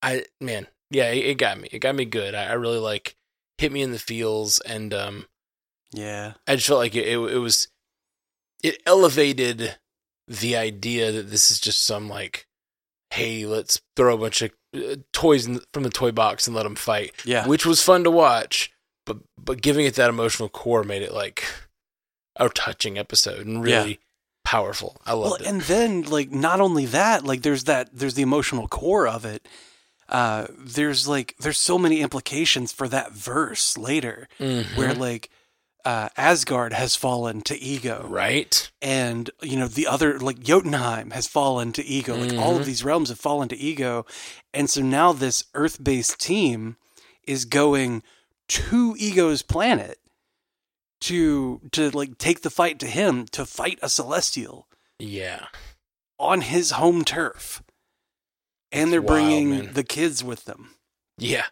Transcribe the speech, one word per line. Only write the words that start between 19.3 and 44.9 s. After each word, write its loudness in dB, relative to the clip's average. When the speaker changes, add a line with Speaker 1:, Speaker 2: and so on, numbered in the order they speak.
Speaker 1:
but -6
giving 4
it 0
that 6
emotional 0
core 0
made -4
it, -8
like, -6
a 4
touching -4
episode 0
and -4
Speaker 2:
Yeah. 6
Speaker 1:
really -2
powerful. -2
I -2
loved -2
Speaker 2:
Well, 0
Speaker 1:
it. -6
Speaker 2:
and -2
then, 2
like, -2
not 2
only 4
that, 2
like, -2
there's 0
that, 2
there's -4
the 0
emotional 0
core 2
of -4
it. -10
Uh, 0
there's, -2
like, -2
there's -4
so 2
many 4
implications -2
for -4
that -4
verse -2
later, -4
Speaker 1:
Mm-hmm. -2
Speaker 2:
where, 2
like, -6
uh, -2
Asgard 2
has -2
fallen -2
to -4
Ego. -6
Speaker 1:
Right. 0
Speaker 2:
And, -2
you -4
know, 0
the -2
other, 2
like, -4
Jotunheim 2
has -6
fallen -2
to -6
Ego. -4
Like, -4
all 2
of 2
Speaker 1:
Mm-hmm. -2
Speaker 2:
these -6
realms 0
have -12
fallen -2
to -8
Ego. -4
And 0
so 0
now 4